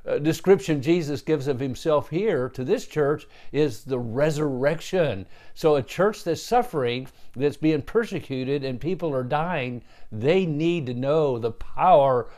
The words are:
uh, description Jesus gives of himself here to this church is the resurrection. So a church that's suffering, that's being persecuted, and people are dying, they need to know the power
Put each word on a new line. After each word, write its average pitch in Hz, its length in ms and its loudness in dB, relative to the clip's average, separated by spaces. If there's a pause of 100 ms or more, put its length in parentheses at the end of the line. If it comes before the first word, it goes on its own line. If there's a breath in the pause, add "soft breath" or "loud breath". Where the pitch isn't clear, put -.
uh, 127 140 -2
description 160 640 2
Jesus 151 400 0
gives 143 260 -2
of 131 120 -2
himself 139 500 0
here 160 400 0
to 131 140 -8
this 196 220 -2
church 151 400 0 (260 loud breath)
is 139 320 0
the 131 140 -4
resurrection. 139 1300 0 (300 loud breath)
So 151 200 4
a 139 60 4
church 202 420 0
that's 160 180 -2
suffering, 131 680 0 (280 soft breath)
that's 143 220 0
being 156 240 2
persecuted, 139 800 -2
and 127 180 -6
people 160 340 -4
are 131 80 0
dying, 127 580 -2 (300 soft breath)
they 156 340 2
need 160 420 0
to 123 60 -4
know 135 460 2
the 113 120 -2
power 139 760 4 (100)